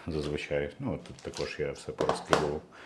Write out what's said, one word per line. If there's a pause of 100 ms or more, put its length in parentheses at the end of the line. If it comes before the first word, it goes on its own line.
зазвичай, (100)
ну,
тут
також
я
все
порозкидував. (240)